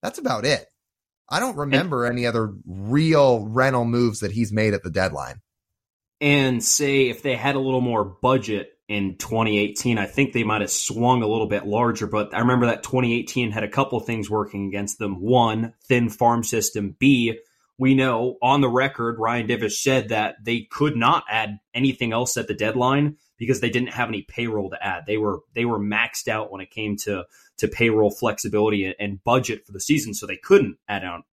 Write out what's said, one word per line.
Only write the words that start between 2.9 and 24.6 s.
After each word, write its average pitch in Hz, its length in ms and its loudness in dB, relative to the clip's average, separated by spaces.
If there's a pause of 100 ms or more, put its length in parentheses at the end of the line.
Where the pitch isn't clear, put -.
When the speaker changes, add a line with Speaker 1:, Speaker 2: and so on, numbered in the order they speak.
Speaker 1:
rental 127 380 2
moves 117 340 2
that 98 140 -4
he's 104 200 -2
made 107 220 2
at - 80 -4
the 92 80 -8
deadline. 76 520 -4 (800)
Speaker 2:
And 139 400 4
say 139 480 2
if 117 140 -8
they 131 140 -2
had 139 180 -2
a 135 60 -2
little 131 200 0
more 117 240 0
budget 107 680 -2 (160)
in 98 280 -4
twenty 110 420 0
eighteen, 104 380 0
I 101 100 -2
think - 260 0
they 117 100 0
might 107 200 0
have 95 100 -4
swung 120 500 2
a 107 60 0
little 110 180 0
bit 104 180 -2
larger, 113 440 0
but 107 260 -2
I 104 60 -2
remember 120 260 4
that 113 160 -2
twenty 123 320 0
eighteen 117 380 -2
had 110 100 -4
a 104 60 -4
couple 135 320 -2
things 110 280 -6
working 104 380 -2
against 101 320 -6
them. 101 220 -6
One, 113 540 2 (100)
thin 120 240 2
farm 117 340 2
system. 104 560 -4
B, 117 400 4 (400)
we 131 160 4
know 127 480 2
on 135 180 4
the 131 80 4
record, 117 520 0
Ryan 113 260 0
Divish 110 340 -2
said 131 280 2
that 107 360 -2
they 117 180 -2
could 147 340 -2
not 123 340 4
add 107 300 -2 (120)
anything 123 400 0
else 123 240 0
at 113 120 -4
the 104 60 -4
deadline 127 640 2 (200)
because 117 220 0
they 117 100 0
didn't 123 240 -2
have 120 160 -2
any 104 100 -4
payroll 107 480 -6